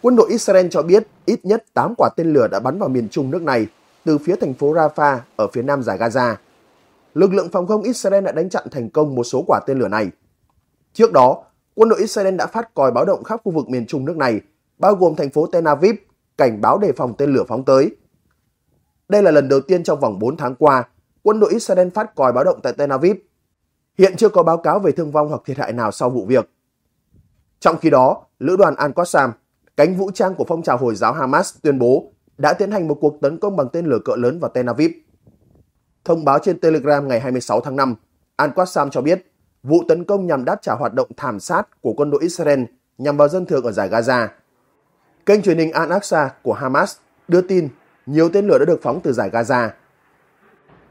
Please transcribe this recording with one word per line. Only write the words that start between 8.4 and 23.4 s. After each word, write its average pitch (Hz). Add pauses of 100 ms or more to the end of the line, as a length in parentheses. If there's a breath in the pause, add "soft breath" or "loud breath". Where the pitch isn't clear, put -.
chặn -
thành 120
công 151
một 120
số 127
quả 190
tên 135
lửa 117
này. 104 (840)
Trước 220
đó, 135 (320)
quân 226
đội 190
Israel 196
đã 170
phát -
còi 135
báo 123
động 175
khắp 226
khu 196
vực 139
miền 123
trung 131
nước 165
này, 120 (380)
bao 196
gồm 175
thành 147
phố 151
Tel 165
Aviv, 160 (420)
cảnh 113
báo 117
đề 208
phòng -
tên 143
lửa 123
phóng 123
tới. 135 (1120)
Đây 202
là 175
lần 139
đầu 139
tiên 175
trong 156
vòng 110
bốn 127
tháng 135
qua, 135 (400)
quân 214
đội 220
Israel 185
phát 214
còi 131
báo 127
động 175
tại 123
Tel 143
Aviv. 160 (840)